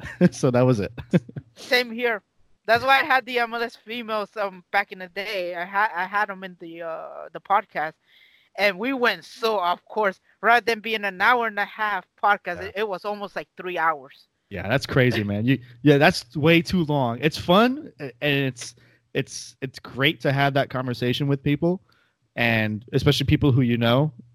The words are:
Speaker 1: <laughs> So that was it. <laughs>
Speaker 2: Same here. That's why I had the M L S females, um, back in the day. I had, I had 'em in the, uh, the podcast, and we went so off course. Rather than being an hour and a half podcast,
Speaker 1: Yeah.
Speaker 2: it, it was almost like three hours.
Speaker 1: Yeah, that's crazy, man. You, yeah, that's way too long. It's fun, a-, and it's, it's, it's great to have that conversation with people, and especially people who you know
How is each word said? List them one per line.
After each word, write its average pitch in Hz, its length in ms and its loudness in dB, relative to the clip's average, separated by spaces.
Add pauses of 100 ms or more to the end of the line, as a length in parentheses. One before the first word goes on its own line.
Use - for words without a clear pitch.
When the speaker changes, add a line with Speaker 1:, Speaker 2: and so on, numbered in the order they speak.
(160)
Speaker 1:
<laughs> 175 160 4
So - 200 0
that 123 100 4
was 123 180 4
it. 98 120 -4 (340)
<laughs> - 300 -18
Speaker 2:
Same 247 360 -2
here. 233 300 -2 (440)
That's 233 180 2
why 269 180 4
I - 20 0
had 262 220 2
the 247 140 -2
M 233 140 -2
L 233 80 -4
S 233 140 -6
females, 220 600 -8
um, 185 340 -6
back 202 200 0
in 190 80 -16
the 185 100 -14
day. 180 460 -6
I 175 100 -6
had, 202 300 0
I 180 100 -2
had 202 240 -2
'em 190 140 -10
in 180 160 -14
the, 165 220 -14
uh, 156 500 -10
the 165 80 -12
podcast, 180 540 -2 (640)
and 196 220 0
we 262 140 -2
went 226 300 0
so 220 360 -4
off 175 260 -2
course. 202 340 -2 (220)
Rather 226 240 6
than 226 140 -2
being 214 260 -4
an 190 160 -4
hour 233 240 4
and 208 140 -4
a 202 60 0
half 208 400 -4 (160)
podcast, 196 360 2
Speaker 1:
Yeah. 175 60 -10
Speaker 2:
it, 196 140 -12
it 214 100 -2
was 185 180 -6
almost 208 300 -8
like 160 200 -10
three 180 220 -8
hours. 160 500 -2 (220)
Speaker 1:
Yeah, 92 180 -8
that's 135 180 0
crazy, 123 380 2
man. 101 220 -2
You, 131 140 2 (220)
yeah, 143 160 6
that's 165 380 2
way 165 260 4
too 175 240 0
long. 131 360 0
It's 156 160 0
fun, 247 640 2
a-, 139 120 -10 (100)
and 139 240 0
it's, - 300 -8 (380)
it's, - 480 -8
it's 131 180 -10
great 135 420 -4
to 147 100 0
have 139 220 0
that 135 160 0
conversation 127 580 -4
with 139 160 -2
people, 170 380 -2 (540)
and 110 580 0
especially 139 320 2
people 147 260 2
who 127 100 4
you 120 160 2
know 123 360 2 (220)